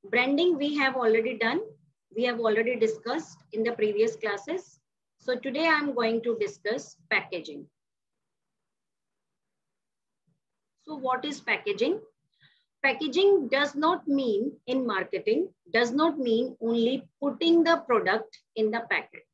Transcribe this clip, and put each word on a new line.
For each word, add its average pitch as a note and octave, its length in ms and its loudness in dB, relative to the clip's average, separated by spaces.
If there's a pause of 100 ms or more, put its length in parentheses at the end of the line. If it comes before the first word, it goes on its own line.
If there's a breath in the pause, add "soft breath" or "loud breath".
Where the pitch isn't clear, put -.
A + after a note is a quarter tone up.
(100)
Branding C#4+ 480 2
we D4 180 -2
have C4+ 200 0
already A3+ 420 2
done. A#3 220 0 (540)
We A3+ 100 -2
have A#3+ 160 -2
already A3+ 360 2
discussed A#3 640 -2 (140)
in A3 100 -2
the A#3 100 0
previous G#3+ 440 0
classes. A3 640 -8 (400)
So B3 160 -2
today C#4 300 -2
I'm D4 280 0
going A3+ 300 0
to A#3 140 -2
discuss G#3 580 -4 (140)
packaging. D#3 540 -6 (3250)
So D#4 140 -12
what B3+ 280 -4
is D4 160 -8
packaging? A3 600 -2 (840 soft breath)
Packaging D4+ 680 2
does C#4+ 260 0
not E4 320 0
mean C4+ 460 0 (140)
in B3+ 200 -2
marketing, G#3+ 640 -2 (240)
does A#3 180 2
not D#4 280 0
mean B3 420 0
only A#3 480 0 (100)
putting E4 460 4
the E4 220 4
product G#3 520 0 (180)
in A3 140 0
the A#3 200 -4
packet. - 320 -4 (120)